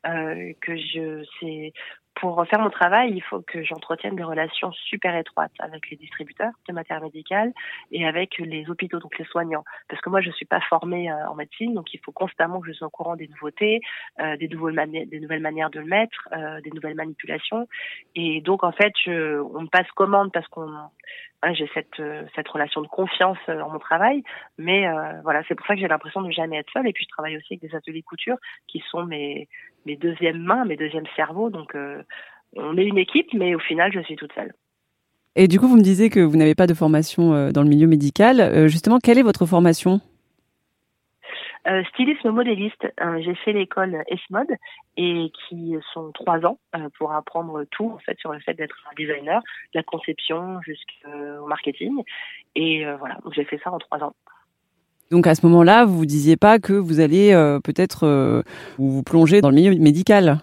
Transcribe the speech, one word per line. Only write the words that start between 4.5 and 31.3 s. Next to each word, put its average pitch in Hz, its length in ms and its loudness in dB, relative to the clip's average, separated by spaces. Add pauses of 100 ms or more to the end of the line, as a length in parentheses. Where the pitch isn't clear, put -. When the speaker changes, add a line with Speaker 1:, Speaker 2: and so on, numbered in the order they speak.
Speaker 1:
super 180 440 -6
étroites 165 420 -6
avec 156 320 -14
les 151 60 -16
distributeurs 156 560 -12 (160)
de 180 40 -12
matériel 160 320 -10
médical 180 480 -6 (380)
et 170 160 -6
avec 170 320 -6
les 160 320 -12
hôpitaux, 170 300 -8
donc 165 180 -16
les 165 60 -14
soignants. 160 400 -6 (240)
Parce 143 120 -14
que 175 100 -10
moi, 196 100 0
je 175 100 -6
suis - 160 -14
pas 180 140 -2
formée, 170 500 -4
euh, 151 180 -8
en 151 60 -12
médecine, 220 400 -10
donc 175 200 -10
il 160 40 -20
faut - 140 -18
constamment 180 480 -6
que 165 80 -16
je 160 40 -14
sois 156 160 -14
au - 20 -12
courant 170 260 -10
des 151 120 -16
nouveautés, 175 520 -4 (400)
euh, 156 160 -6
des 156 120 -10
nouvelles 160 260 -8
mani-, 156 320 -6
des 156 140 -16
nouvelles 160 220 -10
manières 156 280 -6
de 151 100 -14
le 151 60 -16
mettre, 214 460 -4
euh, 156 280 -12
des 151 100 -18
nouvelles 156 260 -12
manipulations. 160 720 -10 (460)
Et 160 260 -6
donc, 180 220 -2
en 175 100 -2
fait, 202 200 0 (120)
je, 156 360 -4
on 147 220 -10
me 160 60 -12
passe 180 260 0
commande 196 380 2
parce 165 160 -6
qu'on, 160 200 -14 (760)
hein, 170 120 -2
j'ai 151 180 -6
cette, - 280 -10
euh, 151 240 -10 (100)
cette 151 140 -12
relation 151 340 -6
de 151 60 -12
confiance, 185 500 -4 (100)
euh, 160 120 -8
en 151 100 -10
mon 156 80 -12
travail. 214 460 -2 (340)
Mais, 185 300 -2
euh, 156 340 -8
voilà, 151 240 -2
c'est 175 80 -6
pour - 120 -12
ça 208 80 0
que 196 60 -4
j'ai 190 80 -4
l'impression 156 340 -4
de 175 100 -8
jamais 160 240 -6
être 151 160 -10
seule. 262 160 -2
Et 202 40 -2
puis, - 120 -10
je - 60 -16
travaille 156 260 -10
aussi - 180 -16
avec 175 60 -18
des 160 160 -14
ateliers 160 260 -14
couture 233 340 -8 (300)
qui - 240 -14
sont 175 140 -8
mes, 147 440 -10 (380)
mes 147 100 -10
deuxièmes 165 460 -4
mains, 214 220 0
mes 180 120 -4
deuxièmes 156 380 -6
cerveaux. 160 340 -4